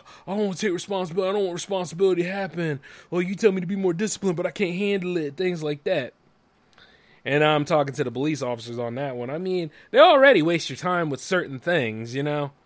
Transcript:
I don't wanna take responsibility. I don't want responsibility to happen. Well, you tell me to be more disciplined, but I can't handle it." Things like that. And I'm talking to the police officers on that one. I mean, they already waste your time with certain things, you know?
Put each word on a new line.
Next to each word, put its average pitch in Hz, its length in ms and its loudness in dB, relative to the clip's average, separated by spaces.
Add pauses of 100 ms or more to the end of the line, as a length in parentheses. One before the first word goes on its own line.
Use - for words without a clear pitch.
(260)
I 185 100 -6
don't 208 100 0
wanna 190 100 -2
take 202 180 0
responsibility. 185 560 -2
I 190 40 -2
don't 208 120 2
want 175 80 -2
responsibility 180 720 0
to 175 60 -2
happen. 165 500 -4 (320)
Well, 180 100 0
you 185 140 -2
tell 202 160 4
me 190 100 -2
to 175 60 -6
be 196 80 -2
more 190 180 0
disciplined, 190 420 -2
but 175 120 -4
I 170 40 -4
can't 175 240 -2
handle 185 420 -2
it." 143 200 -6
Things 180 240 -2
like 147 220 -6
that. 165 300 -2 (1080)
And 143 200 2
I'm 151 220 2
talking 143 280 0
to 135 120 -2
the 123 60 -4
police 135 300 -2
officers 120 380 -6
on 117 160 -6
that 135 220 -6
one. 120 120 -8
I 147 80 -6
mean, 180 320 -4 (220)
they 247 80 4
already 277 420 8
waste 165 280 0
your 127 80 -10
time 175 320 0
with 131 100 -4
certain 151 400 -4
things, 117 560 -2
you 139 80 -2
know? 147 300 -4 (120)